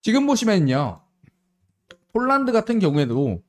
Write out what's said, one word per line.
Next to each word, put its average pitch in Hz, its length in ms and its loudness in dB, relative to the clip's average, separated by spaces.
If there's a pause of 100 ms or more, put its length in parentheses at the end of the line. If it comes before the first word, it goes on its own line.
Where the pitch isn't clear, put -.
지금 269 240 0
보시면요, 151 760 0 (1120)
폴란드 254 380 0
같은 226 280 0
경우에도 139 680 0